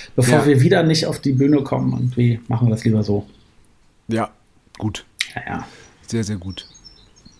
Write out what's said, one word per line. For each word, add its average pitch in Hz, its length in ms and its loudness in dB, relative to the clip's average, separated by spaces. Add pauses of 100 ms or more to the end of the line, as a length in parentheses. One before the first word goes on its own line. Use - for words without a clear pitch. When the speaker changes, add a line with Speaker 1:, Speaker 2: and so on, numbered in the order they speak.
(160)
Speaker 1:
Bevor 127 240 4
Speaker 2:
Ja. 139 60 0
Speaker 1:
wir 139 160 6
wieder 170 220 4
nicht 160 220 2
auf 156 140 -4
die 143 120 -2
Bühne 139 320 4
kommen, 127 300 -2
irgendwie 123 540 0
machen 120 200 0
wir 110 40 2
das 107 120 -2
lieber 110 200 2
so. 101 220 -2 (840)
Speaker 2:
Ja, 110 220 -4 (480)
gut. - 280 -8 (300)
Speaker 1:
Ja, - 120 -10
ja. - 200 -10 (400)
Speaker 2:
Sehr, 113 160 -4
sehr 107 140 -6
gut. 90 300 -12 (720)